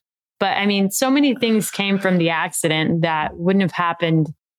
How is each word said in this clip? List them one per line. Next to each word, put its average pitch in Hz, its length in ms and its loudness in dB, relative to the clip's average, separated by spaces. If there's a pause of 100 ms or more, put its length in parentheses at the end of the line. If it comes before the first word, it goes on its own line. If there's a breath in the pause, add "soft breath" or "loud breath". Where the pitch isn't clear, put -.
(400)
But 196 180 0
I 202 80 0
mean, 196 260 0
so 262 180 0
many 277 260 2
things 220 360 0
came 196 260 -2
from 190 200 2
the 165 120 2
accident 160 720 -2
that 156 340 -2
wouldn't 190 280 0
have 165 80 -2
happened 165 600 0 (280)